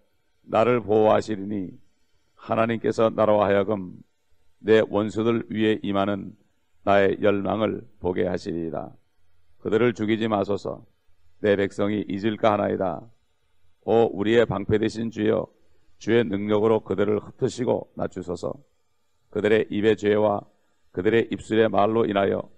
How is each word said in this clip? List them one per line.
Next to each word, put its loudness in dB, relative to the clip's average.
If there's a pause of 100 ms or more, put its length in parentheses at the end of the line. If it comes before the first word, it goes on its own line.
(440)
나를 2
보호하시리니 0 (580)
하나님께서 0
나로 2
하여금 0 (680)
내 6
원수들 0
위에 0
임하는 -2 (480)
나의 4
열망을 -2 (120)
보게 -2
하시리이다. -8 (640)
그들을 2
죽이지 -2
마소서. -4 (540)
내 2
백성이 -2
잊을까 0
하나이다. -2 (840)
오 4 (140)
우리의 2
방패 -2
되신 -4
주여, -2 (500)
주의 2
능력으로 0
그들을 -2
흩으시고 -4
낮추소서. -8 (800)
그들의 2
입의 2
죄와 0 (500)
그들의 2
입술의 0
말로 2
인하여 -2